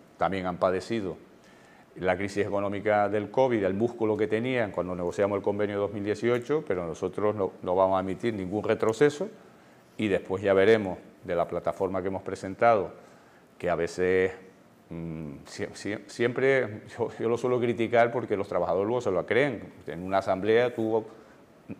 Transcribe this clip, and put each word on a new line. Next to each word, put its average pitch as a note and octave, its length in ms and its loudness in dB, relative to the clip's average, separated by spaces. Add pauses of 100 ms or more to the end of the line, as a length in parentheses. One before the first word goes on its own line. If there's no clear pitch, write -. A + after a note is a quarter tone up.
(160)
también F2+ 300 -2
han F2+ 120 -4
padecido F#2 580 -2 (800)
la F#2 200 0
crisis G2+ 300 -2
económica G2+ 640 0
del G#2 240 -2
covid, B2 320 2
el F#2+ 100 2
músculo A2 420 0
que G#2+ 120 0
tenían A2+ 420 -2
cuando F2+ 240 -4
negociamos F2+ 420 0
el G2 60 -2
convenio G2+ 380 -2
dos G2+ 120 -2
mil G#2 120 -6
dieciocho, A#2+ 640 0
pero F2+ 180 -2
nosotros F#2+ 480 -2
no, G2 180 -2 (100)
no F#2 120 0
vamos F#2+ 220 4
a F#2 40 2
admitir F#2+ 320 -4
ningún G2 300 -4
retroceso A2 680 2 (680)
y A2 100 -2
después F#2+ 360 -2
ya G2 120 4
veremos G2 440 6 (260)
de F2+ 100 -4
la E2+ 140 0
plataforma F#2 520 -2
que F#2 80 -4
hemos F#2+ 140 -6
presentado, F#2+ 680 2 (680)
que F2 120 -2
a E2+ 40 2
veces, F2+ 560 2 (600)
mm, D#2+ 420 -8 (140)
sie-, - 280 -10
sie-, - 320 -8
siempre, B2 760 0 (140)
yo, A#2 120 -2 (100)
yo A2+ 100 -2
lo A#2 80 2
suelo B2 220 0
criticar A#2 540 4
porque A2+ 240 -2
los G2 100 -2
trabajadores F2+ 400 0
luego A#2+ 140 0
se G#2+ 100 -2
lo E2+ 160 0
creen. A#2 460 0 (160)
En E2 160 -8
una F#2+ 140 2
asamblea G#2 540 2
tú, A2 320 0 (760)